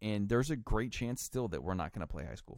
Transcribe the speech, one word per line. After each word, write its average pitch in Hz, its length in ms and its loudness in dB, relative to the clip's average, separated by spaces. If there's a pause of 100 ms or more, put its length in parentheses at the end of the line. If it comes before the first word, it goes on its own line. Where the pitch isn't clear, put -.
And 104 280 2
there's 127 200 6
a 156 60 0
great 110 360 2
chance 123 300 -4
still 127 280 -2
that 71 140 -2
we're 92 120 0
not 82 180 -2
gonna 90 140 -4
play 67 180 -6
high - 80 -8
school - 240 -14